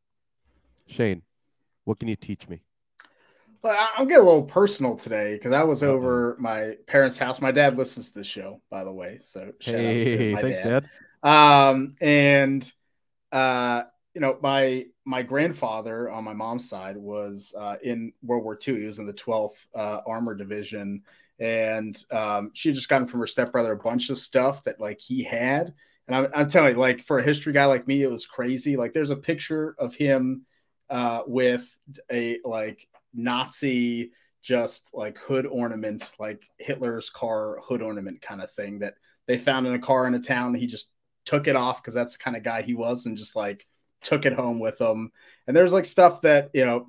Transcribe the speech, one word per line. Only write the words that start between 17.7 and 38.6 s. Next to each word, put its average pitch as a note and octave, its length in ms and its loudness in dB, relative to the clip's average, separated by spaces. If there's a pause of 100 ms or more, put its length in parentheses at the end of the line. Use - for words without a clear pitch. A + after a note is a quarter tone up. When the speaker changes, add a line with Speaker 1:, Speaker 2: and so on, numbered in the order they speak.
Speaker 2:
in A#2 300 -8 (100)
World A#2+ 220 -4
War A2 100 -10
Two. B2+ 220 -6
He G#2 100 -8
was G#2+ 140 -12
in G#2 60 -12
the G#2 60 -12
twelfth, G#2+ 640 -6
uh, G#2 320 -6
Armored A2+ 320 -6
Division. G2+ 640 -10 (380)
And, A2 600 -4 (120)
um, G#2 420 -4
she - 140 -4
had C#3 80 0
just C3 120 -8
gotten C3 200 2
from B2 100 -6
her A#2 80 -2
stepbrother B2 460 0
a G2+ 40 -4
bunch A#2+ 320 -2
of C3 100 -4
stuff C3+ 440 0
that, - 160 -6
like, G#2+ 220 -8
he B2+ 240 -4
had. C3+ 500 -2 (320)
And B2+ 80 -4
I'm, C3+ 180 2
I'm D3 160 2
telling D3 260 6
you, A#2+ 60 0
like, B2+ 220 2
for C#3+ 160 -2
a B2 60 0
history D3 280 0
guy C#3 120 4
like C3 240 2
me, C#3 140 2
it C3+ 80 2
was A2+ 140 -8
crazy. B2+ 520 -4
Like, A#2 160 -2
there's D3+ 180 -2
a C#3 60 -2
picture D#3 600 -6
of B2 180 -6
him, C3 500 0 (440)
uh, A#2+ 360 -2
with B2 400 0 (460)
a, A#2 320 -4
like, A2 420 -8 (260)
Nazi, B2 1000 -4 (300)
just, A#2+ 520 -4
like, G#2+ 240 -10
hood C3+ 280 -2
ornament, A2 720 -6
like, G#2+ 240 -10 (140)
Hitler's A#2+ 520 -6
car G#2+ 540 -6
hood A#2+ 180 -4
ornament G2 400 -10
kind G2+ 180 -14
of F#2 120 -12
thing G2+ 280 -10